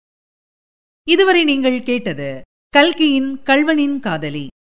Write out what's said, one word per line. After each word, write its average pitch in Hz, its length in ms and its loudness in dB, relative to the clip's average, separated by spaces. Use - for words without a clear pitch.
இதுவரை 349 340 4
நீங்கள் 262 400 0
கேட்டது 143 580 -6
கல்கியின் 285 760 2
கள்வனின் 285 560 0
காதலி. 151 480 -6